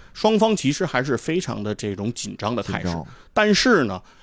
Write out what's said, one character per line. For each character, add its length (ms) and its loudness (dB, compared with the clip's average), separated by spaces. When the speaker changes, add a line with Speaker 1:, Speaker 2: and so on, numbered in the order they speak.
Speaker 1:
双 260 2
方 160 4
其 180 0
实 140 -2
还 160 0
是 140 0
非 240 -2
常 220 -6
的 120 -2
这 200 -4
种 180 -4
紧 260 -10
张 160 -2
的 80 -2
态 180 -6
势。 60 -6
Speaker 2:
紧 60 0
张。 140 -6
Speaker 1:
但 220 4
是 300 4
呢， 160 -4